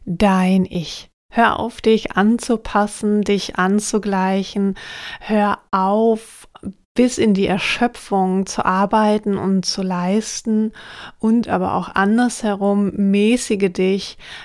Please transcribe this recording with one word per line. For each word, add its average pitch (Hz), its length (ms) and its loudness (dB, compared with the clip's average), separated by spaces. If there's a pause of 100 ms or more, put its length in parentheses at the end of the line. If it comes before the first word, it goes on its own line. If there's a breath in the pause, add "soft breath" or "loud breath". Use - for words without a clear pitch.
dein 185 580 2
Ich. - 460 -6 (240)
Hör 233 260 2
auf, - 220 -6
dich 220 320 2
anzupassen, 208 1120 0
dich 196 340 -2
anzugleichen. 196 1160 0 (440 loud breath)
Hör 208 400 0 (120)
auf, 220 760 0 (480)
bis 247 220 4
in 220 160 4
die 190 140 2
Erschöpfung 190 960 0
zu - 200 -6
arbeiten 208 720 2
und 190 280 0
zu - 160 -4
leisten 208 880 -2 (480 loud breath)
und 226 280 2
aber 185 260 -2
auch 175 160 -4
andersherum 202 1080 0
mäßige 202 760 2
dich, 190 440 -2 (280 loud breath)